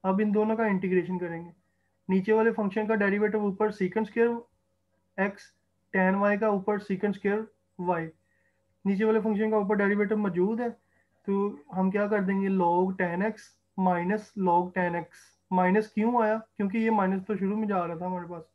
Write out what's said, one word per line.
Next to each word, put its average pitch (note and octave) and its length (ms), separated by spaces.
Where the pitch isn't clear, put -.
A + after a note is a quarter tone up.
अब F#3+ 160
इन G#3+ 120
दोनों A3 240
का A3+ 100
integration F#3 520
करेंगे, E3+ 340
नीचे F#3+ 220
वाले A3 180
function G#3+ 360
का A3 80
derivative G#3 500
ऊपर G3+ 280
secant G#3 340
square A#3 280
x, G3 140
tan F#3+ 280
y G3+ 180
का A3 100
ऊपर G3+ 300
secant G3+ 340
square G#3 300
y, E3+ 280
नीचे G3 180
वाले A3 160
function G#3+ 300
का A3 80
ऊपर G3+ 180
derivative G3+ 420
मौजूद G3+ 420
है, A#3+ 100
तो G3 460
हम F#3 180
क्या G3+ 180
कर G#3 120
देंगे, G3 280
log F#3 500
tan F3 320
x - 180
minus F3+ 480
log F3+ 400
tan F3 220
x। - 320
minus F#3 420
क्यों A3+ 280
आया, G#3+ 140
क्योंकि G#3+ 420
ये A3+ 120
minus G3 320
तो G3+ 140
शुरू G3 200
में G#3+ 120
जा F#3 160
रहा E3+ 120
था F3+ 100
हमारे F3+ 200
पास E3+ 160